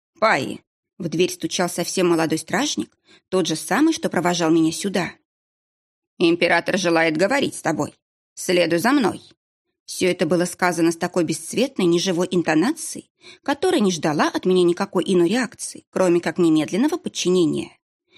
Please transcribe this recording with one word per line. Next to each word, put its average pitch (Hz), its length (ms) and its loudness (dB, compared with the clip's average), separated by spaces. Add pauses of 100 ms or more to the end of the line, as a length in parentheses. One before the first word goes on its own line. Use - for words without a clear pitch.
(200)
«Паи!» 170 400 0 (380)
В 175 100 -6
дверь 170 240 0
стучал 175 360 -4
совсем 180 400 -2
молодой 160 300 0
стражник, - 580 -4 (320)
тот 185 200 0
же 160 80 -2
самый, 294 360 2
что - 160 -4
провожал 170 420 0
меня 160 200 4
сюда. 185 420 -4 (1040)
«Император 170 600 2
желает 165 380 0
говорить 196 380 0
с - 80 -14
тобой. 147 320 -4 (400)
Следуй 170 440 0
за 233 140 2
мной». 269 280 0 (640)
Все - 240 -2
это 180 180 0
было 175 180 2
сказано 170 480 0
с 165 40 -4
такой 180 280 -2
бесцветной, 196 640 -2
неживой 175 440 0
интонацией, 170 800 -2 (320)
которая 302 380 0
не 202 100 4
ждала 165 380 0
от - 180 -4
меня 185 160 4
никакой 175 440 0
иной 175 220 2
реакции, - 640 -6
кроме 180 300 2
как 170 180 -4
немедленного 175 580 2
подчинения. 175 800 -2 (420)